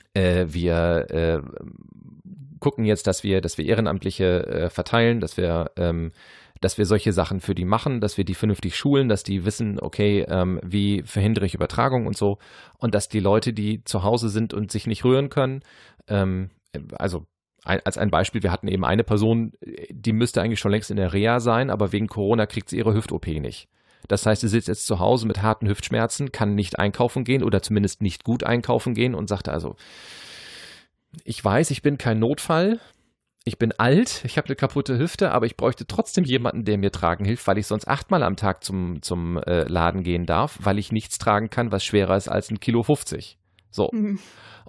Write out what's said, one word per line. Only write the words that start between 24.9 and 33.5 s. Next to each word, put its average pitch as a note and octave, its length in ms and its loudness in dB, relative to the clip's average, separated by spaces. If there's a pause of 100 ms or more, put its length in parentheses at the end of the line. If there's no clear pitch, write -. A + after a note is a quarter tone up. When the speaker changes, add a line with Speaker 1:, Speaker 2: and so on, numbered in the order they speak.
Speaker 1:
Hause A2+ 280 4
mit G2 160 -2
harten A2 260 0
Hüftschmerzen, A2+ 640 -2
kann G#2 220 2
nicht G2+ 240 -2
einkaufen A#2+ 440 0
gehen B2+ 200 2
oder G#2 200 2
zumindest G2+ 400 0
nicht F#2 220 -2
gut A#2 200 0
einkaufen A#2+ 500 0
gehen A#2+ 200 0
und F#2+ 140 -4
sagte F#2+ 240 -4
also, - 240 -4 (1500)
„Ich - 220 -10
weiß, A#2+ 260 2
ich C3 120 -4
bin C#3+ 160 2
kein A2+ 200 0
Notfall, E3 600 0 (640)
ich - 140 -4